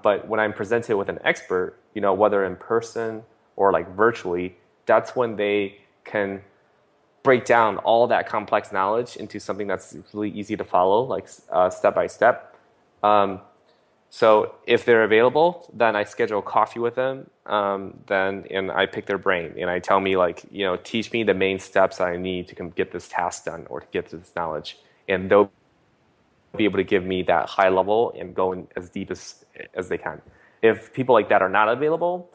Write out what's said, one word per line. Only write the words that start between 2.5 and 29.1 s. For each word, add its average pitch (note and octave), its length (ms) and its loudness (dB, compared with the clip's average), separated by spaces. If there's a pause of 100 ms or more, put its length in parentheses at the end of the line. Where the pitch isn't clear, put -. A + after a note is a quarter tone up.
person A2+ 680 -6 (340)
or, G2 140 4
like, F2 240 -2
virtually, F#2 600 0 (300)
that's A2 280 2
when A#2 220 -2
they G2+ 420 -2 (260)
can G2 380 -4 (800)
break B2+ 220 4
down A2+ 340 4
all A#2 280 4
that G2+ 200 0
complex G#2 460 -2
knowledge G#2 440 -2
into G#2 220 -12
something G2+ 280 -8
that's - 280 -6 (200)
really G#2 160 -4
easy G2+ 260 -8
to E2+ 80 -8
follow, F#2+ 380 2
like, G#2 260 -6 (220)
uh, F#2 180 2
step G2 260 0
by F2+ 120 0
step. - 500 0 (460)
Um, G2+ 400 2 (680)
so A2 440 4 (120)
if A#2 180 2
they're A2+ 200 6
available, B2+ 680 2
then A2 240 0
I G#2 80 -2
schedule G#2 380 -4
coffee - 360 0
with A#2 160 -4
them, C3+ 360 -6 (160)
um, G2 600 -4
then, G2 440 -2
and F#2+ 200 -4
I G2 140 2
pick G2+ 220 -6
their G2+ 100 -2
brain, F2 420 -2
and F2 120 -4
I F2+ 80 -2
tell G2 220 2
me, F#2+ 180 0
like, F2 320 0
you G2 160 -6
know, F2+ 100 -2
"Teach - 360 -6
me A#2 120 -2
the G2+ 80 2
main F#2+ 260 0
steps - 400 0
I F2+ 200 -2
need F2+ 300 -6
to - 60 -20
com-, F2 160 -12
get F#2 220 -4
this F2 160 -12
task - 380 -6
done D#2+ 240 -12
or B1+ 100 -10
to - 100 -20
get F2 200 -6
to E2 80 -14
this - 180 -20
knowledge." D#2+ 420 -8 (300)
And F#2+ 220 -2
they'll G2+ 200 6 (1040)
be A2 100 -2
able G2 120 0
to F#2 80 0
give F#2 200 0
me F#2 180 -4
that E2 260 0
high F#2+ 220 2
level G2+ 460 2
and F2+ 180 -12
go F#2 180 0
in F2+ 240 -10
as F2 140 -12
deep F#2+ 200 -10